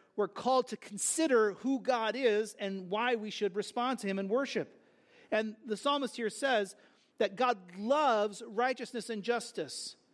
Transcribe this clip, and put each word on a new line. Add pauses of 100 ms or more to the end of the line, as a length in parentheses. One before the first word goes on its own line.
(180)
we're
called
to
consider
who
God
is
and
why
we
should
respond
to
him
in
worship. (540)
And (100)
the
psalmist
here
says (440)
that
God (200)
loves
righteousness
and
justice, (180)